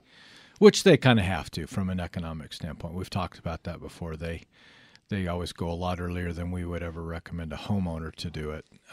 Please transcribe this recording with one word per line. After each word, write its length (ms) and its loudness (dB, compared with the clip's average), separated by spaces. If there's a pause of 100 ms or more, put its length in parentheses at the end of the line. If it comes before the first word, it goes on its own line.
(580)
which 240 10
they 140 10
kinda 260 8
have 300 -2
to 160 -6
from 200 -2
an 120 -2
economic 520 -8
standpoint. 420 -10
We've 140 -6
talked 300 -6
about 240 -8
that 160 -10
before. 380 -10
They, 260 -8 (640)
they 200 -2
always 240 -4
go 180 -6
a 20 -2
lot 280 -2
earlier 320 -4
than 180 -6
we 140 -4
would 180 -6
ever 220 -8
recommend 480 -8
a 40 -8
homeowner 600 -4
to 120 -8
do 220 -6
it, 160 -10 (260)